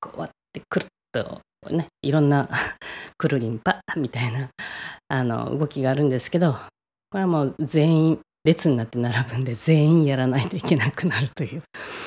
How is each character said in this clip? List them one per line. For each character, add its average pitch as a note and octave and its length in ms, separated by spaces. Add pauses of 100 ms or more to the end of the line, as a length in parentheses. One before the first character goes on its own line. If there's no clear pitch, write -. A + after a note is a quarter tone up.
こ - 160
う - 40
や - 60
っ - 40 (220)
て - 160
く - 120
る - 40
っ - 20 (260)
と - 280 (300)
ね、 E3 160 (160)
い C#3 80
ろ D3+ 100
ん D3 80
な C#3+ 220
<laughs> - 680
く E3 120
る C#3 100
り A#2 100
ん A2+ 120
ぱ - 200 (160)
み C#3 120
た A#2+ 180
い A2+ 60
な、 B2+ 160 (600)
あ C3 140
の、 A#2 340
動 D3 120
き C#3+ 140
が C3 80
あ C3+ 40
る C#3+ 100
ん D3 40
で C3 100
す - 120
け F3 100
ど、 D#3+ 140 (560)
こ G3 80
れ - 20
は F#3+ 80
も D#3 160
う C3+ 160
全 D#3+ 340
員 D#3+ 260 (240)
列 E3+ 240
に C#3 80
な A#2 80
っ - 40
て - 100
並 A#2+ 320
ぶ A#2 80
ん C3 60
で、 A#2+ 100
全 D3+ 340
員 E3 160
や C#3 120
ら B2+ 100
な C3 160
い G2 60
と - 80
い D#3 60
け - 120
な B2+ 160
く - 160
な A2 140
る C#3 100
と - 140
い A2 120
う。 D#3+ 60 (440)